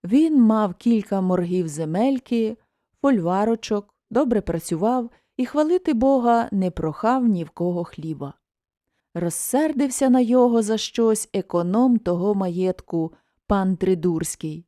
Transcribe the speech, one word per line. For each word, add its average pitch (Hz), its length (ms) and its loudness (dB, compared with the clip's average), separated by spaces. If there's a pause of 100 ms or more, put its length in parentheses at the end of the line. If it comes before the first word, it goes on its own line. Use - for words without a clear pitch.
Він 285 380 4
мав 214 320 4
кілька 202 480 0
моргів 180 460 0
земельки, 220 880 -2 (440)
фольварочок, 208 920 0 (140)
добре 226 320 0
працював 202 680 -2 (280)
і, 254 80 -2
хвалити 311 480 0
Бога, 240 580 2
не 185 200 -2
прохав 233 560 -2
ні 180 160 0
в 156 60 -12
кого 175 340 -4
хліба. 151 500 -10 (800)
Розсердився 262 960 -2
на 254 100 6
його 240 420 4
за 214 160 -2
щось 220 560 -2
економ 202 640 0
того 185 380 -2
маєтку, 180 760 -4 (340)
пан 190 300 0
Тридурський. 165 920 -2